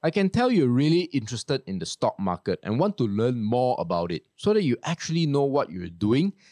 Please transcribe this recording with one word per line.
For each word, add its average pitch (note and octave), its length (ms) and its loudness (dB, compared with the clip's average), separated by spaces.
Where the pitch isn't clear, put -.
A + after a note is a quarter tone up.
I D#3+ 80 2
can G3 180 2
tell A#3+ 220 2
you're E3+ 180 4
really D#3 420 4
interested B2 540 -4
in F#2+ 140 -6
the E2+ 60 -6
stock - 340 -2
market F#2 420 -4
and A2 180 -4
want G3 200 0
to B2+ 80 2
learn A2+ 340 0
more B2 380 0
about F2 320 -2
it - 160 -8
so G#3 160 0
that G#3+ 80 4
you B2+ 220 0
actually E3 420 -2
know C#3+ 180 2
what C#3 280 0
you're F2 180 -10
doing, A2 440 0